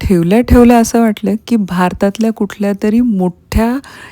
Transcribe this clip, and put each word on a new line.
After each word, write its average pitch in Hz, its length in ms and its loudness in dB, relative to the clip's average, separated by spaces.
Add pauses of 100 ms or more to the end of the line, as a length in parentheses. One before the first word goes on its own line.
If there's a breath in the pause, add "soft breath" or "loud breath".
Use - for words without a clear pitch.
ठेवल्या 180 400 2
ठेवल्या 240 380 4
असं 233 220 0
वाटलं 208 340 -2 (120)
की 233 100 -2
भारतातल्या 196 760 -2
कुठल्या 202 400 -6 (100)
तरी 214 180 0
मोठ्या 220 760 -2 (340 loud breath)